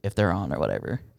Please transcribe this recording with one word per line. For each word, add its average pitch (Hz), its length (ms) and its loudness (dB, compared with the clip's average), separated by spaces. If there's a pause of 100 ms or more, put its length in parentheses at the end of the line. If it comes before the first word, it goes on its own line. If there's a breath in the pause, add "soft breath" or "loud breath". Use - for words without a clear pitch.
if 101 120 -4
they're 104 180 4
on 92 200 -2
or - 60 0
whatever. 69 420 0 (180)